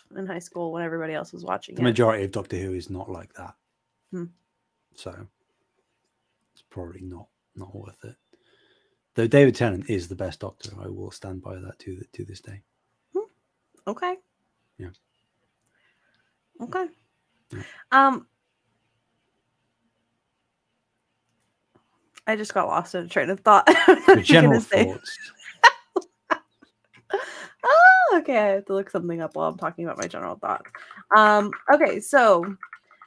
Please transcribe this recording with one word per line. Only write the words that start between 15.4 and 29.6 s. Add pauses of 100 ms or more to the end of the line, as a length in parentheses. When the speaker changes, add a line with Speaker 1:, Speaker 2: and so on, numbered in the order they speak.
Speaker 1:
Okay. (640)
Speaker 2:
Yeah. (280)
Speaker 1:
Um, (4000)
I
just
got
lost
in
a
train
of
thought.
<laughs>
Speaker 2:
The
Speaker 1:
What
was
I
Speaker 2:
general
Speaker 1:
gonna
say?
Speaker 2:
thoughts.
Speaker 1:
<laughs> (2250)
Oh,
okay.
I
have
to
look
something
up
while
I'm
talking